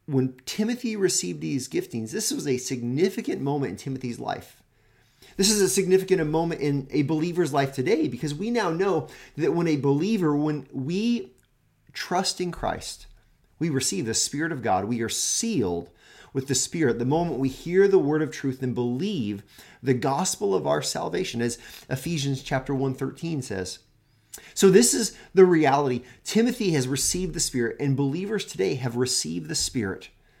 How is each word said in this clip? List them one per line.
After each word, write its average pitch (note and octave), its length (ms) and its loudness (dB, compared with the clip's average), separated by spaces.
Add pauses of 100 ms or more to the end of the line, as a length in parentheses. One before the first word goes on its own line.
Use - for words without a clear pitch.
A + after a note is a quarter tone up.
when C3 300 0 (100)
Timothy A3 520 -4
received F3+ 420 0
these D3 300 -4
giftings, B2 420 -4
this G#3 180 -4
was - 160 -4
a C3 120 0
significant C3 840 -2
moment C#3 300 -2
in G#2 60 -10
Timothy's B2+ 420 -8
life. - 420 -8 (760)
This G3 120 4
is G#3 120 2
a F#3 80 4
significant F#3 600 2
moment E3 300 0
in C#3+ 320 -2
a D3 120 2
believer's D#3+ 500 0
life C#3 180 0
today, F3 380 0
because C#3+ 260 -6
we G#3 160 -4
now G#3+ 180 0
know E3 380 0 (300)
that D3+ 160 2
when E3+ 160 2
a D3 80 2
believer, D3+ 580 2
when D3 380 0
we G3 580 -2 (600)
trust - 480 -2
in F3 100 -2
Christ, - 560 -6 (520)
we E3 100 0
receive B2+ 380 0
the A2 60 -2
Spirit D#3 380 -2
of C3+ 100 -6
God. G2 220 2
We A2+ 200 -2
are A2 40 -2
sealed G2+ 840 -2 (440)
with C3+ 140 -4
the C3 80 0
Spirit D#3 420 0
the A#2+ 80 -2
moment D#3 320 0
we C3+ 100 0
hear F3+ 400 4
the F#3+ 120 6
word D3+ 240 2
of C3 80 -4
truth C3 320 -6
and B2 100 -2
believe B2 720 -2 (400)
the C3 100 4
gospel E3+ 640 0
of D3 100 0
our D3 160 2
salvation, E3 640 -4
as A#2 160 -2 (320)
Ephesians C#3 500 -2
chapter C3+ 320 -4
one C3 220 0
thirteen C3+ 480 -6
says. F#2+ 340 -6 (800)
So G3 160 8
this A#3 240 8
is A#3 200 -2 (200)
the F#3+ 100 12
reality. C#3+ 560 4 (220)
Timothy A#3 480 2
has C3 160 2
received E3+ 480 -2
the E3 40 -6
Spirit, A#2+ 400 -2
and C#3 160 2
believers F3 500 -2
today - 280 -2
have B2 220 -4
received G#2 520 -2
the D#2+ 60 -6
Spirit. - 560 -4 (320)